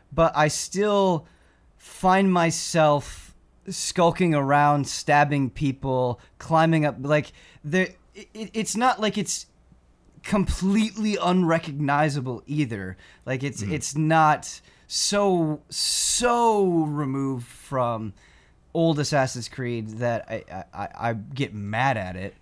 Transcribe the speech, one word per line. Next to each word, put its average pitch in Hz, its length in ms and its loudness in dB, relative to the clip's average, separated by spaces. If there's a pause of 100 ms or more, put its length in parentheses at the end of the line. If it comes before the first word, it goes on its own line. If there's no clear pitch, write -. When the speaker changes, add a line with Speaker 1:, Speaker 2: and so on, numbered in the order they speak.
(140)
Speaker 1:
but 165 240 4
I 151 100 4
still 190 800 0 (520)
find 190 540 2
myself 160 1040 0 (320)
skulking 170 680 2
around, 143 540 4
stabbing 147 640 2
people, 127 720 -2 (180)
climbing 160 460 4
up, 131 160 -2
like, 147 320 0 (320)
the, 180 240 0 (260)
it, 202 180 -20
it, 214 200 -10
it's 214 240 -4
not 240 240 2
like 208 160 0
it's - 300 -6 (760)
completely 208 960 0
unrecognizable 151 1300 0
either. 110 500 -4 (280)
Like, 131 180 -4
it's, 117 200 -6
Speaker 2:
Mm-hmm. 101 100 -4
Speaker 1:
it's 139 220 -6
not 156 680 2 (260)
so, 180 840 0
so 233 1000 0
removed 139 800 -2
from 117 680 -4 (600)
old 165 260 2
Assassin's 131 500 -2
Creed 117 400 -6 (100)
that 120 300 -2
I, 110 220 -8
I, 90 120 -10 (200)
I, - 260 -6
I 117 40 -2
get 123 400 -6
mad 110 440 -2
at 92 180 -8
it. 92 260 -10